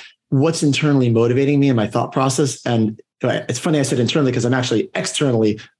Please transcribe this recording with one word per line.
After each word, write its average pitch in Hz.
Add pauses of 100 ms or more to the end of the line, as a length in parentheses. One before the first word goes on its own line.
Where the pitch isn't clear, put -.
(300)
what's 156
internally 139
motivating 123
me 139
and 127
my 107
thought 120
process. 135
And 110 (240)
it's 110
funny 156
I -
said 127
internally 127
'cause 120
I'm 120
actually 120
externally 110 (200)